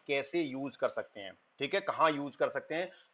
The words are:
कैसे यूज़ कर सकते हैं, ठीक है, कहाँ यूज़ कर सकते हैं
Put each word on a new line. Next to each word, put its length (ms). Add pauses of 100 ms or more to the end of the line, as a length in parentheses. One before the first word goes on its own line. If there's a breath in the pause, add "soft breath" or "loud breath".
कैसे 340
यूज़ 360
कर 120
सकते 300
हैं, 140 (260)
ठीक 160
है, 60
कहाँ 300
यूज़ 260
कर 120
सकते 260
हैं 160 (220 loud breath)